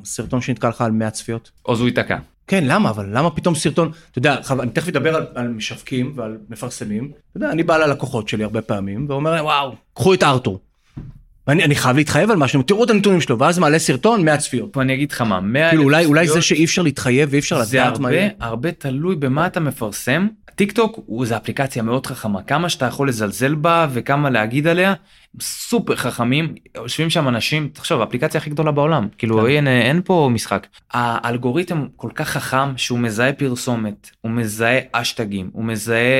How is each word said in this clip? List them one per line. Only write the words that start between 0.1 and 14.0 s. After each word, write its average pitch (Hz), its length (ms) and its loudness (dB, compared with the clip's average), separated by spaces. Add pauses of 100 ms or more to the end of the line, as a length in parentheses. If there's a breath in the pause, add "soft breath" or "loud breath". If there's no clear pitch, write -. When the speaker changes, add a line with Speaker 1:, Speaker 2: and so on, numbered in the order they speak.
Speaker 1:
שנתקע 123 280 -2
לך 113 120 -4
על 117 100 0
מאה 110 180 0
צפיות? - 420 -10 (160)
Speaker 2:
אז 117 120 0
הוא 123 80 2
ייתקע. 113 300 0 (300)
Speaker 1:
כן, 190 200 2
למה? 175 220 4
אבל 104 220 -4
למה 135 180 2
פתאום 170 260 -2
סרטון, 165 360 0 (200 loud breath)
אתה - 80 -6
יודע, 135 240 2
חו-, 127 180 -2
אני 123 100 -4
תכף 160 160 -4
אדבר 156 280 0
על, 151 100 -2 (100)
על 123 120 -4
משווקים 120 680 -6
ועל 110 220 -8 (120)
מפרסמים, 117 600 -8 (200)
אתה - 60 -14
יודע, 294 140 -4
אני 160 120 0
בא 165 140 2
ללקוחות 131 520 0
שלי 107 140 -2
הרבה 107 180 -4
פעמים, 101 480 -6
ואומר 143 220 -2
להם, 160 140 -2
"וואו, 143 300 0 (180)
קחו 185 200 4
את 180 100 4
ארתור." 127 360 2 (880)
ואני, 156 160 4
אני 147 120 4
חייב 127 220 2
להתחייב 151 340 2
על 214 60 4
משהו, 139 260 2
תראו 202 200 4
את 247 60 0
הנתונים 202 320 4
שלו, 120 180 0
ואז 170 200 4
מעלה 160 200 4
סרטון, 175 460 2